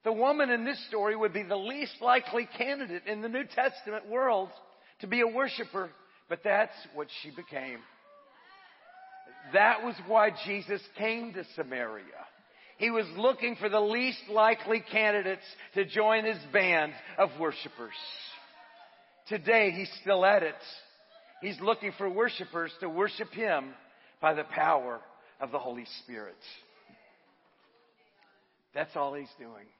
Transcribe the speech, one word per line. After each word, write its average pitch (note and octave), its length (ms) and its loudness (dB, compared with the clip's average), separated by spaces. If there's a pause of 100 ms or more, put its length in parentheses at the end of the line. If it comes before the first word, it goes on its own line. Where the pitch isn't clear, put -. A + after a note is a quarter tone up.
The A3+ 100 0
woman C4+ 360 2
in A#3 160 0
this C#4 220 -4
story G#3+ 280 0
would G#3+ 160 0
be G3+ 120 -4
the G3+ 120 -2
least B3 460 -6
likely A#3+ 560 2
candidate B3 480 -6
in G#3+ 160 -6
the A3+ 80 -6
New B3+ 140 -4
Testament A#3+ 640 -4
world A3+ 400 2 (500)
to G#3 80 -10
be A#3+ 140 2
a A#3 60 4
worshiper, A3 640 -2 (380)
but E3+ 160 -4
that's G#3 300 2 (200)
what D3 140 -6 (140)
she D3+ 80 -14
became. C3+ 500 -10 (1700)
That A3 300 6
was A#3 120 -6 (120)
why G#3+ 240 6 (140)
Jesus G3+ 360 -4 (160)
came A3+ 360 -4
to F3+ 120 -8 (100)
Samaria. B2 480 -6 (760)
He A#3 140 0
was A3 140 0 (100)
looking A#3 420 2
for G#3 120 -2
the G#3 100 4
least A#3 500 0
likely A3 640 4
candidates G#3 540 2 (300)
to G3 100 2
join A3 400 2
his A3 140 -2 (120)
band E3 420 4 (240)
of F#3+ 120 4 (100)
worshipers. C3+ 540 -6 (1400)
Today, G#3 420 4
he's F3+ 200 -6 (100)
still F#3 240 4
at G3 180 8
it. D3+ 120 -2 (840)
He's F3+ 200 -8
looking G3+ 360 0
for G3 120 -2
worshipers F3+ 720 -2
to F#3 80 -4
worship G3+ 420 -2
him D#3+ 420 0 (480)
by D#3 120 4
the D3+ 100 -2
power C#3 560 0 (400)
of C3+ 120 -6
the C#3+ 80 -2
Holy A#2+ 260 -8 (180)
Spirit. G#2+ 320 -12 (2500)
That's D3+ 240 -6
all C#3 160 -2
he's C#3+ 260 -12
doing. A2+ 280 -20 (120)